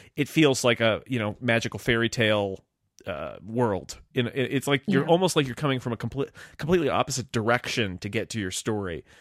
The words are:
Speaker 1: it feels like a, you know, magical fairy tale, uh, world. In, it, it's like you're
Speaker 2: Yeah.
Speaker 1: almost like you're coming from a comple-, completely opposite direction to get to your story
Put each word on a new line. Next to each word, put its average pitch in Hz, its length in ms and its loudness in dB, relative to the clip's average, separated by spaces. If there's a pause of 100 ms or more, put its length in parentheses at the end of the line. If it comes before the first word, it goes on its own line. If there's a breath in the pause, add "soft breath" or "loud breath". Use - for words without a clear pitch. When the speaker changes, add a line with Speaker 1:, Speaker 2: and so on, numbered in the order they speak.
(140 loud breath)
Speaker 1:
it 135 140 -2
feels 147 340 4
like 120 180 4
a, 113 260 2
you 127 120 -4
know, 107 220 -2
magical 117 380 0
fairy 117 320 0
tale, 104 520 0 (440)
uh, 76 380 -6
world. 107 540 -2 (160)
In, 123 120 0
it, 113 80 -6
it's 131 320 -2
like 143 220 2
you're 185 160 4
Speaker 2:
Yeah. 156 60 0
Speaker 1:
almost 175 260 4
like 151 100 2
you're 127 80 -8
coming 135 260 -2
from 120 120 -4
a 113 40 -2
comple-, 127 320 -4 (300 loud breath)
completely 165 300 2
opposite 123 440 0
direction 113 680 0
to - 100 -8
get 101 220 -4
to 110 100 -6
your 95 100 -4
story 95 540 -4 (160 soft breath)